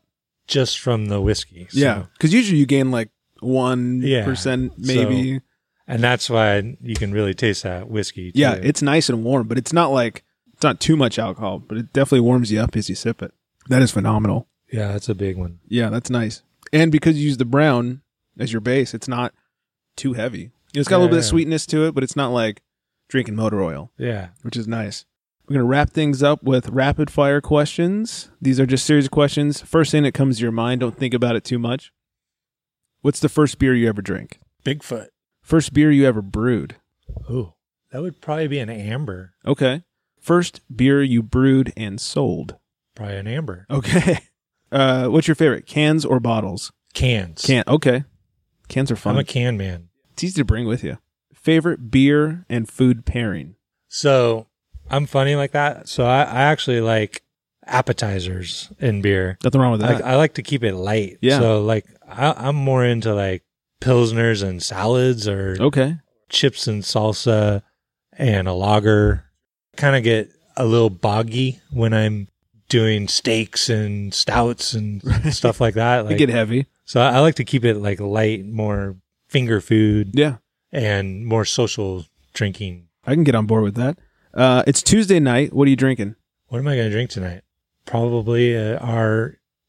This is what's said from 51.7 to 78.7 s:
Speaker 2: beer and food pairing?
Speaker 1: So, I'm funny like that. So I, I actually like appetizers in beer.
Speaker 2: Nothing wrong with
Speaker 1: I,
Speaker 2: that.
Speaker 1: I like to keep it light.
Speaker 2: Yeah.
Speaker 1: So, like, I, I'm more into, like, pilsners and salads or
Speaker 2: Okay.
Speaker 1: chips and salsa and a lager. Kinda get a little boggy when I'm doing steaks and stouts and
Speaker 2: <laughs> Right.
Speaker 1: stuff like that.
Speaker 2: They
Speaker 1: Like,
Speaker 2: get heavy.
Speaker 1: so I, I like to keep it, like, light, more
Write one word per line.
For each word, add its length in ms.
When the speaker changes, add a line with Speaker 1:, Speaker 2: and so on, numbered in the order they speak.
Speaker 2:
beer 600
and 200
food 360
pairing? 500
Speaker 1:
So, 600
I'm 160
funny 320
like 160
that. 340
So 180
I, 180
I 180
actually 400
like 420
appetizers 1040
in 220
beer. 420
Speaker 2:
Nothing 180
wrong 100
with 120
Speaker 1:
I, 100
Speaker 2:
that. 120
Speaker 1:
I 120
like 160
to 100
keep 200
it 120
light. 460
Speaker 2:
Yeah. 180
Speaker 1:
So, 240
like, 220
I, 300
I'm 220
more 260
into, 300
like, 300
pilsners 640
and 180
salads 680
or 300
Speaker 2:
Okay. 380
Speaker 1:
chips 400
and 160
salsa 800
and 320
a 40
lager. 720
Kinda 240
get 280
a 80
little 240
boggy 720
when 220
I'm 340
doing 380
steaks 600
and 440
stouts 600
and 280
Speaker 2:
<laughs> 40
Right. 280
Speaker 1:
stuff 280
like 140
that. 280
Speaker 2:
They 60
Speaker 1:
Like, 80
Speaker 2:
get 120
heavy. 360
Speaker 1:
so 160
I, 140
I 60
like 160
to 100
keep 180
it, 140
like, 240
light, 440
more 520